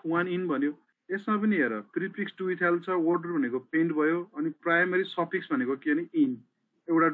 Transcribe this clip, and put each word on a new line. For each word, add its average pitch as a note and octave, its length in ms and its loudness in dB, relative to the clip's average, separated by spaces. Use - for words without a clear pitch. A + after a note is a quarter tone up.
वान E3+ 220 0
इन F3+ 200 -2
भन्यो, C#3+ 240 0
यसमा G3+ 320 -2
पनि G#3+ 160 4
हेर, B2 160 2
प्रिफिक्स F#3 460 -6
टु F#3+ 120 -4
इथाइल F3 300 2
छ, E3+ 140 -8
वर्ड E3+ 320 0
रुट F3 100 -6
भनेको B2+ 240 0
पेन्ट E3 180 2
भयो, D#3 300 2
अनि D#3 120 -2
primary F3+ 400 2
suffix F3 480 -4
भनेको C3 300 0
के D3+ 120 0
भने E3+ 200 -2
इन, C#3+ 180 4
एउटा E3 260 4